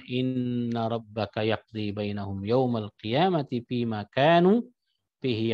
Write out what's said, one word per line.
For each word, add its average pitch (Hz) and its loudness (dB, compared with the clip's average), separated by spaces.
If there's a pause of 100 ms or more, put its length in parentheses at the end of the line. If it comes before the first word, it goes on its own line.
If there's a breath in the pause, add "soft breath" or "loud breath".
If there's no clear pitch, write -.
"Inna 123 -2
rabbaka 110 -4
yaqdi 107 -2
bainahum 101 -6
yaumal 117 0
qiyamati 135 0
fima 113 -4
kanu 175 4 (480)
fihi 113 0